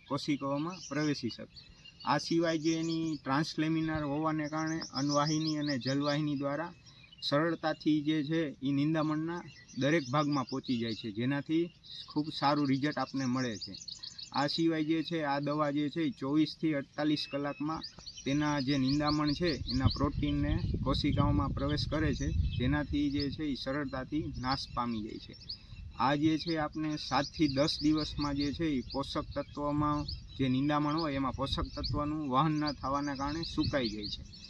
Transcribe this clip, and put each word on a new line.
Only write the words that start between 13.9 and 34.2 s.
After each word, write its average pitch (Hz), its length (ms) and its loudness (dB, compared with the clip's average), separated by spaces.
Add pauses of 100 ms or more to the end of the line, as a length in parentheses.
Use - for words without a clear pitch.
આ 143 160 2
સિવાય 165 360 2
જે 160 200 2
છે 165 220 -2
આ 139 140 2
દવા 147 320 2
જે 147 180 2
છે 165 120 -2
ઈ 147 100 2
ચોવીસથી 151 600 2
અડતાલીસ 147 540 0
કલાકમાં 143 580 -4 (360)
તેના 147 380 2
જે 139 180 2
નિંદામણ 147 560 2
છે 175 160 0 (180)
એના 131 200 4
પ્રોટીનને 147 640 0 (300)
કોશિકાઓમાં 143 680 2
પ્રવેશ 143 360 -2
કરે 151 260 0
છે, 139 120 -2 (240)
જેનાથી 143 600 0
જે 143 180 0
છે 156 140 -6
ઈ 143 120 -2
સરળતાથી 139 800 -4
નાશ 127 360 -2
પામી 120 300 -2
જાય - 160 -8
છે. - 140 -14 (640)
આ 135 180 4
જે 156 220 4
છે 165 200 -2
આપણે 151 400 -2
સાતથી 147 500 0
દસ 139 340 2
દિવસમાં 147 540 0
જે 143 180 0
છે 165 120 -2
ઈ 139 160 0
પોષક 139 500 -4
તત્વોમાં 147 680 0 (340)
જે 135 140 0
નિંદામણ 147 480 2
હોય 156 200 0
એમાં 135 180 0
પોષક 135 380 -2
તત્વોનું 147 580 -2
વહન 151 240 4
ન 151 200 0
થવાના 139 420 -2
કારણે 147 280 -2
સુકાઈ 143 460 0
જાય 104 200 -6
છે. - 140 -10 (260)